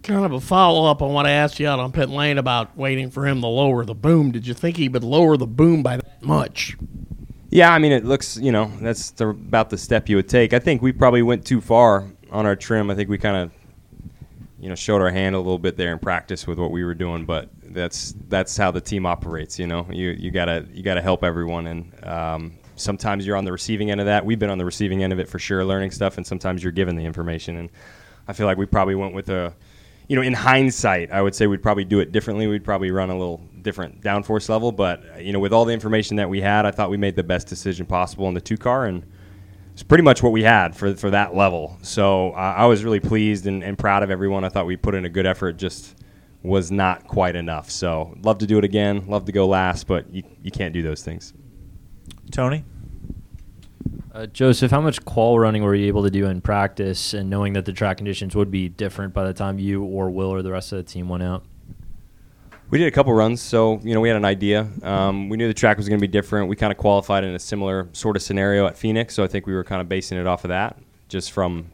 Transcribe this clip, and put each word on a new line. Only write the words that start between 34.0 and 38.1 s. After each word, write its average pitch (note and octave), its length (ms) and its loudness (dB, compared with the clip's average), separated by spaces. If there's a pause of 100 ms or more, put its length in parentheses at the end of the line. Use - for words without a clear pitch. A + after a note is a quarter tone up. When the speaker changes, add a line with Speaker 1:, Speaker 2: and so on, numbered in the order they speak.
Speaker 2:
downforce G#2 480 -2
level, A2 240 0
but, F2 500 -4
you G2 120 -6
know, G2 60 0
with G2 120 0
all A2+ 140 6
the A#2 80 0
information A2 420 -2
that G2 140 0
we G2 100 -2
had, G#2 240 2
I G#2 60 2
thought G2+ 180 -2
we G2+ 80 -2
made G2 200 0
the F#2+ 60 0
best F2 260 -4
decision F2+ 360 -6
possible F2+ 440 -2